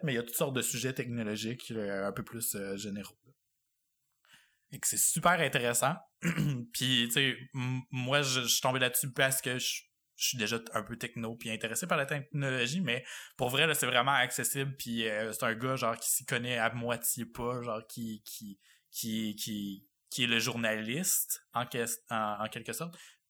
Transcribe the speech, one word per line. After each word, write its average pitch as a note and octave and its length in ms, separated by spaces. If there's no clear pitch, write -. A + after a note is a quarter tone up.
mais D3 100
il - 20
y A#2 40
a A#2+ 40
toutes - 140
sortes C#3+ 180
de B2 60
sujets B2+ 320
technologiques, A#2 800
euh, G2+ 360
un G2+ 60
peu A2 100
plus, - 320
euh, G2 220
généraux. G2+ 400
Et C#3+ 80
que - 80
c'est A2+ 100
super F3 420
intéressant. C3 560
<clears throat> - 120
Puis, C3 840
tu A#2 40
sais, C3+ 240
m-, B2+ 260
moi, B2+ 300
je, C3 200
je A#2+ 60
suis - 140
tombé C3 180
là-dessus B2+ 320
parce C3+ 300
que B2+ 180
je, - 220
je - 140
suis B2+ 80
déjà A2 200
un A2 100
peu A#2 140
techno A2+ 380
puis A2+ 160
intéressé A2+ 360
par F3 100
la C#3 80
technologie, C#3 720
mais B2+ 240
pour B2 140
vrai, C#3 180
là, D#3 60
c'est - 140
vraiment B2+ 260
accessible. C3+ 640
Puis, A#2 320
euh, G#2+ 240
c'est - 100
un A2+ 120
gars, C3 200
genre, A#2 220
qui - 120
s'y - 160
connaît B2 320
à A2+ 160
moitié A#2+ 520
pas, A#2+ 380
genre, A2+ 260
qui, A2 340
qui, G2+ 360
qui, A2 440
qui, G2+ 500
qui C3 140
est B2 40
le A#2 120
journaliste, A#2 1000
en A#2+ 120
ques-, A#2+ 340
en, G#2+ 300
en G#2+ 80
quelque A2+ 240
sorte, E3+ 240